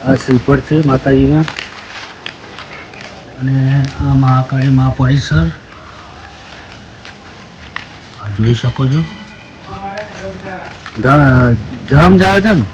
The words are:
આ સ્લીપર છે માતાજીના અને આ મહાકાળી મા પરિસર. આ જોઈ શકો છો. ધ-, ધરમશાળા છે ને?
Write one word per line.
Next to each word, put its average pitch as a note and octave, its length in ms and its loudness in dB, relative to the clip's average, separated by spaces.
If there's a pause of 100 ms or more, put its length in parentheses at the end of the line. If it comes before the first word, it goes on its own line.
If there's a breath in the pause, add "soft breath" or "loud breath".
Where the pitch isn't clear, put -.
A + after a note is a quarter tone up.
આ C3 100 4
સ્લીપર C3 440 2
છે D3+ 280 0
માતાજીના C3+ 540 4 (2000)
અને C3+ 420 0 (180)
આ C#3 120 2
મહાકાળી C3 540 2
મા C3 300 4
પરિસર. C#3+ 500 2 (2750)
આ G#2 60 -10 (120)
જોઈ A2+ 140 4
શકો B2 320 -2
છો. D3 180 0 (2000)
ધ-, B2+ 560 2 (340)
ધરમશાળા F#3 500 4
છે G#3+ 140 2
ને? C3+ 100 2 (100)